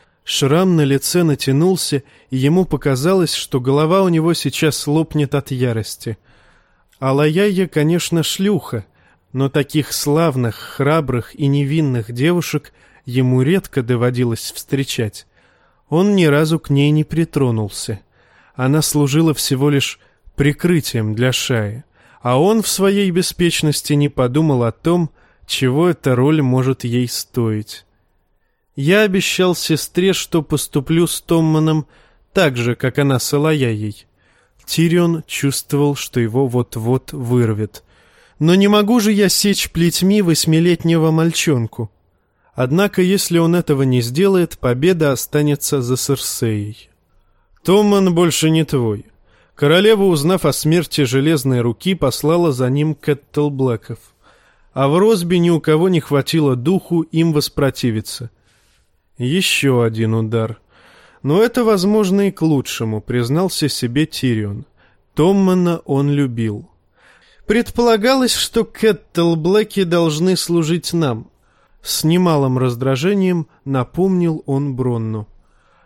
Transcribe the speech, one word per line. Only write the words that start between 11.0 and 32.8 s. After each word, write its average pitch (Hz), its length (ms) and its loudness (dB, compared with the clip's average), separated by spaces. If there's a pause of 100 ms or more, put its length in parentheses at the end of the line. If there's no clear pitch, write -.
и 139 80 0
невинных 139 640 -2
девушек 151 640 -2 (320)
ему 127 360 2
редко 147 420 0
доводилось 123 680 -2
встречать. - 760 -6 (600)
Он 196 260 2
ни 180 100 4
разу 151 340 2
к - 100 -10
ней 143 220 2
не 151 120 2
притронулся. 123 960 -2 (560)
Она 139 260 0
служила 147 520 0
всего 139 360 -2
лишь 143 300 -2 (360)
прикрытием 143 800 0
для 123 160 0
Шаи, 113 520 -4 (380)
а 123 180 0
он 208 220 4
в 190 60 -6
своей 196 440 0
беспечности 165 840 -2
не 143 160 2
подумал 131 540 0
о 113 80 0
том, 170 380 -2 (360)
чего 139 440 0
эта 139 260 0
роль 147 260 2
может 131 420 0
ей 120 240 -2
стоить. - 800 -6 (880)
«Я 165 260 2
обещал 185 540 0
сестре, 180 580 -2
что - 280 -2
поступлю 156 640 -2
с - 160 -4
Томманом 156 640 2 (460)
так 151 260 2
же, 120 180 0
как - 220 -4